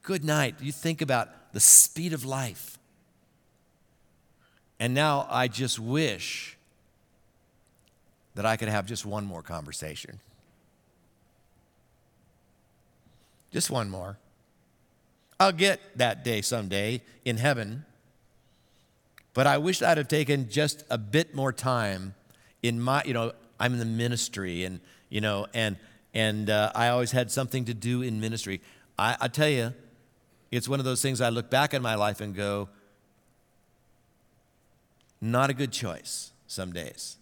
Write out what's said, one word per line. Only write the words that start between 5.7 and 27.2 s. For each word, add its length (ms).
wish 800
that 120
I 120
could 100
have 180
just 200
one 180
more 180
conversation. 800
Just 200
one 180
more. 280
I'll 140
get 260
that 280
day 160
someday 600
in 140
heaven, 480
but 140
I 100
wish 240
I'd 160
have 120
taken 400
just 400
a 80
bit 360
more 200
time 640
in 200
my, 240
you 80
know, 180
I'm 140
in 60
the 60
ministry 800
and, 160
you 120
know, 320
and, 240
and, 360
uh, 260
I 140
always 220
had 200